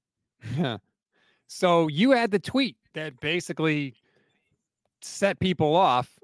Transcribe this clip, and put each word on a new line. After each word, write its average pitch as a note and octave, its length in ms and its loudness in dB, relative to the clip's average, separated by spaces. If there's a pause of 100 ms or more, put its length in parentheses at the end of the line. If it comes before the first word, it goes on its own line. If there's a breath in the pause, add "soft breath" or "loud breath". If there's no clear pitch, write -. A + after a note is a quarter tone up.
(560)
Yeah. C3 220 -4 (720)
So E3+ 400 2
you F#3 240 2
had A#3 180 2
the G3 80 0
tweet B3+ 380 -4 (180)
that D#3 260 -10
basically D#3 760 -4 (1080)
set - 380 -2
people D#3+ 360 0
off, B2+ 480 2